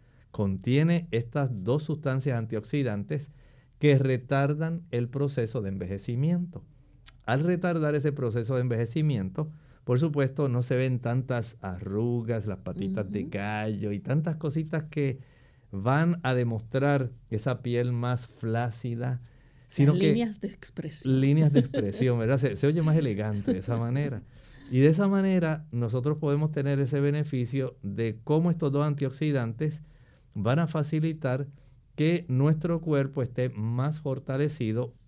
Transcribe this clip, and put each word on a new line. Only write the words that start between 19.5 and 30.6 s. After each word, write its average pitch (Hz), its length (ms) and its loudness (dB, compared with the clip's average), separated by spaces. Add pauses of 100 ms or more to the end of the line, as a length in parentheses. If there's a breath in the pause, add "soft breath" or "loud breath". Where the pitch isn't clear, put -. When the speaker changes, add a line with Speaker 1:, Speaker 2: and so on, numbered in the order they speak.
Speaker 1:
sino 143 240 6
Speaker 2:
Las 175 80 2
Speaker 1:
que 160 80 6
Speaker 2:
líneas 226 320 2
de 196 80 -6
expresión. - 720 -2
Speaker 1:
líneas 147 320 6
de 143 80 6
expresión, 123 580 0
¿verdad? 117 200 2
Se, 120 180 0
se 139 100 0
oye 160 140 2
más 156 160 4
elegante 107 560 0
de - 60 -2
esa 117 180 -4
manera. 123 460 -2 (480 loud breath)
Y 127 80 2
de 139 100 8
esa 160 180 4
manera 185 640 2
nosotros 123 480 -2
podemos 151 320 0
tener 139 300 0
ese 139 200 0
beneficio 135 840 -2
de 110 420 -4
cómo 165 260 2
estos 160 220 0
dos 143 140 2
antioxidantes 143 960 -2 (500 soft breath)
van 117 280 2